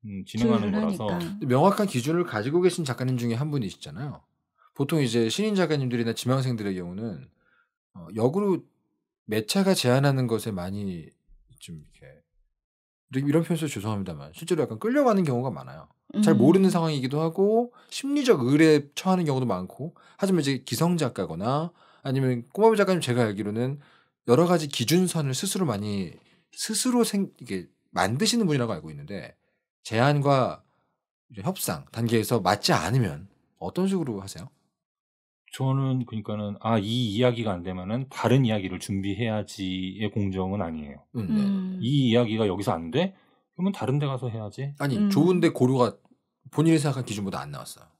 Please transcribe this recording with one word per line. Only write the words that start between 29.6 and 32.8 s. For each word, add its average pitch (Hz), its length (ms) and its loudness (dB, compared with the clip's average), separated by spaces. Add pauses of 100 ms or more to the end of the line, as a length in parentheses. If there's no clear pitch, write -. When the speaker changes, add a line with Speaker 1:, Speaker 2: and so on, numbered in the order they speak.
Speaker 3:
제안과 135 800 2 (680)
이제 98 100 -14
협상 95 500 -6
단계에서 117 500 0
맞지 - 320 2
않으면 95 540 0 (320)